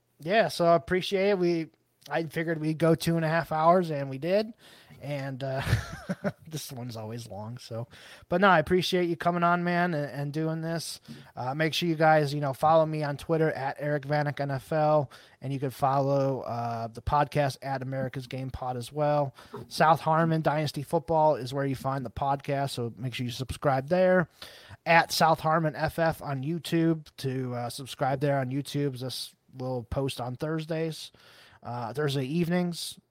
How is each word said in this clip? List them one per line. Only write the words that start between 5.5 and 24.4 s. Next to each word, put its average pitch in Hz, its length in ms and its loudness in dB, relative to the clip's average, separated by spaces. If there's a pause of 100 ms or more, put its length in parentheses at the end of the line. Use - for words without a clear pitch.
<laughs> - 400 -8
this 156 240 -10
one's 123 240 -10
always 113 320 -10
long, 120 300 -12
so. 117 280 -10 (420)
But 175 120 0
no, 202 80 8
I 180 100 8
appreciate 180 500 2
you 170 60 -2
coming 175 300 0
on, 175 180 4
man, 175 320 0
and, 147 160 -4
and 143 220 -6
doing 160 280 -2
this. 160 400 -6 (360)
Uh, 127 180 -4
make 156 180 0
sure 175 160 0
you 165 60 2
guys, 156 400 6
you 147 60 -4
know, 139 120 -2
follow 160 320 4
me 156 200 -2
on 143 120 -4
Twitter 160 360 0
at 135 260 -6
Eric 143 300 -2
Vanek 147 320 0
N 143 100 -4
F 135 220 -6
L, 151 360 4 (320)
and 135 120 -6
you 135 80 -4
can 135 100 -2
follow, 135 720 2
uh, 117 480 -6
the 113 120 -16
podcast 147 640 0
at 135 180 -4
America's 131 460 -6
Game 131 240 -8
Pod 127 260 -6
as 120 160 -10
well. 147 440 0 (320)
South 160 320 4
Harmon 160 420 2
Dynasty 151 400 0
Football 156 540 2
is 123 180 -6
where 139 100 -2
you 135 120 -2
find 135 280 -4
the 113 60 -10
podcast, 139 600 -2
so 117 260 -6
make 117 180 -6
sure 127 100 -4
you 120 60 -4
subscribe 131 580 -2
there. 185 400 4 (560)